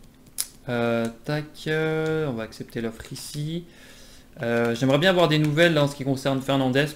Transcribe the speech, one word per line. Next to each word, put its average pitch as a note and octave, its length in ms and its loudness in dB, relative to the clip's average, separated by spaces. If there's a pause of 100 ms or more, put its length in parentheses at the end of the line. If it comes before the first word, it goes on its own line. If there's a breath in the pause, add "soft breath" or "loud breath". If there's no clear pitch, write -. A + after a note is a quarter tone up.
(680)
Euh, A#2 380 0 (180)
tac, D3+ 200 -6 (220)
euh, D#3 640 -2
on C3 40 -4
va A2+ 120 -6
accepter - 360 -10
l'offre A2+ 320 -8
ici. D3+ 520 -8 (800 loud breath)
Euh, A#2 320 2
j'aimerais C3 240 4
bien F#3 120 4
avoir F3+ 180 6
des D3+ 100 4
nouvelles, D#3 360 4
là, D3 80 4
en C#3+ 60 4
ce - 80 -10
qui C3 80 -8
concerne C3+ 360 0
Fernandez C3+ 540 2